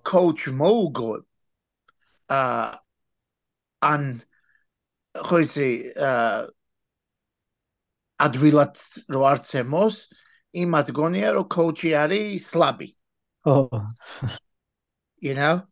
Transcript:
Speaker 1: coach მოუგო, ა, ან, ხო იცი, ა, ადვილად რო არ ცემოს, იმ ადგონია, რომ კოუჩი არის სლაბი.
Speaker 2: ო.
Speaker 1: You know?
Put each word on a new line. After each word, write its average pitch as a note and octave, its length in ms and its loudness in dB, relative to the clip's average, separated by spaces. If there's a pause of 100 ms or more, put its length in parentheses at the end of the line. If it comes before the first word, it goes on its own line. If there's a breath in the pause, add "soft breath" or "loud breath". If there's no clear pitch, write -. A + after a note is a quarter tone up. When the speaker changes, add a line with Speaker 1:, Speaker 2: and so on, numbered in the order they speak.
Speaker 1:
coach F3 480 2
მოუგო, C#3 640 0 (1160)
ა, C3+ 120 0 (1400)
ან, D3 200 2 (1120)
ხო - 240 -2
იცი, D3 300 0 (260)
ა, C#3+ 160 -2 (2250)
ადვილად D3 500 4 (380)
რო C3+ 80 -2 (100)
არ C#3+ 80 2 (100)
ცემოს, D#3 480 0 (680 soft breath)
იმ F3 80 0 (100)
ადგონია, D#3+ 560 0
რომ G3 180 -2
კოუჩი E3 360 0 (120)
არის G3 480 -4
სლაბი. C#3 380 0 (580)
Speaker 2:
ო. C#3+ 80 6 (1700 loud breath)
Speaker 1:
You C#3 160 -4
know? D3+ 180 2 (160)